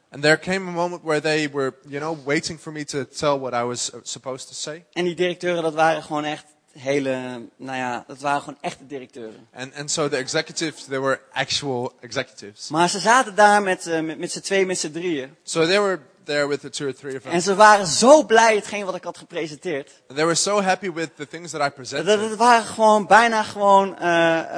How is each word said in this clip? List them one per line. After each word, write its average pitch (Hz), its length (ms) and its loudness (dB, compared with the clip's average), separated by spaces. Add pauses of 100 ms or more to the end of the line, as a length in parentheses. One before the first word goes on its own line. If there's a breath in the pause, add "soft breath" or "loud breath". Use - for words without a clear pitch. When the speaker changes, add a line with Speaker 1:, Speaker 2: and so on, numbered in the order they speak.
(120)
Speaker 1:
And 139 100 -14
there 156 180 4
came 185 300 -4
a - 20 -8
moment 175 320 -4
where 151 180 0
they 151 300 0
were, 135 220 -2 (140)
you 143 140 -8
know, 160 240 -6
waiting 156 340 -2
for 160 120 -16
me 151 140 -10
to 135 220 -6
tell 143 320 -2
what 127 140 -6
I 120 120 0
was, 123 280 -6
uh, 120 100 -16
supposed - 440 -12
to - 60 -20
say. 160 400 -12
Speaker 2:
En 175 100 -2
die 175 120 -2
directeuren, 175 480 -2
dat 160 100 -2
waren 156 300 2
gewoon 151 200 -4
echt 151 220 -6 (260)
hele, 135 400 -2 (440)
nou 131 220 -10
ja, 123 300 -6
dat 127 120 -16
waren 143 220 -2
gewoon 143 200 -14
echte 151 260 -10
directeuren. 123 680 -14
Speaker 1:
And, 131 220 -12
and 147 160 -8
so 147 180 0
the 147 80 -2
executives, 156 680 -4
they 135 140 -6
were 135 200 0 (140)
actual 131 680 -4
executives. 117 680 -12
Speaker 2:
Maar 170 200 2
ze 196 100 -6
zaten 214 360 2
daar 208 280 6
met, 185 240 -4
eh, 165 140 -2
met, 156 180 -6
met 170 120 -8
z'n - 80 -10
tweeën, 190 280 0
met 185 120 -4
z'n 165 120 -6
drieën. 156 520 -6
Speaker 1:
So 165 220 -2
they 196 160 2
were 190 180 0 (240)
there 147 240 0
with 143 140 -2
the 143 80 -14
two 143 180 -8
or 127 80 -6
three 135 200 -12
of 131 60 -12
them. 135 100 -12
Speaker 2:
En 175 100 0
ze 185 140 0
waren 208 320 8
zo 240 380 8
blij 220 300 6
hetgeen 202 300 -6
wat 180 100 -6
ik 175 80 -12
had 175 140 -10
gepresenteerd. 151 720 -8 (180)
Speaker 1:
And 135 100 -18
they 156 80 0
were 170 100 2
so 202 260 0
happy 190 300 -2
with 160 240 -6
the 147 120 -12
things 165 240 -14
that 151 160 -4
I - 20 -4
presented. 135 380 -8
Speaker 2:
Dat, 214 220 2
dat 214 80 -8
waren 233 280 6
gewoon 214 420 4
bijna 220 360 6
gewoon, 196 540 2
eh, 165 420 2
eh, 156 60 -6 (120)